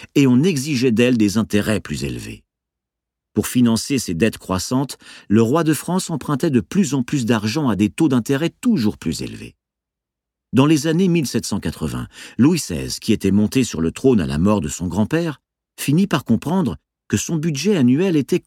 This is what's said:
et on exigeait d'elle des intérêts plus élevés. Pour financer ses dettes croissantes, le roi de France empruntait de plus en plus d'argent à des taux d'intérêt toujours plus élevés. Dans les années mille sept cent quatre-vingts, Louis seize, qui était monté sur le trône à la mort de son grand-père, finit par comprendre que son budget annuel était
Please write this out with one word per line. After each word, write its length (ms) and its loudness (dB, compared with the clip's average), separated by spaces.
et 140 4
on 160 4
exigeait 480 0
d'elle 260 2
des 200 2
intérêts 420 0
plus 240 -10
élevés. 400 -10
Pour 140 -2
financer 500 2
ses 160 -6
dettes 240 0
croissantes, 600 -4
le 120 4
roi 220 2
de 100 2
France 360 -4
empruntait 420 -2
de 80 4
plus 340 -2
en 80 0
plus 240 -2
d'argent 440 0
à 80 0
des 120 2
taux 200 0
d'intérêt 420 0
toujours 360 0
plus 240 -6
élevés. 340 -14
Dans 140 6
les 200 4
années 220 2
mille 200 2
sept 180 -4
cent 160 -4
quatre-vingts, 480 -6
Louis 220 4
seize, 400 -8
qui 140 0
était 180 0
monté 320 2
sur 180 -4
le 100 0
trône 280 2
à 80 -2
la 100 -4
mort 240 2
de 60 -6
son 200 -6
grand-père, 540 -2
finit 280 0
par 180 -2
comprendre 500 0
que 100 -2
son 200 -4
budget 400 0
annuel 400 2
était 300 -2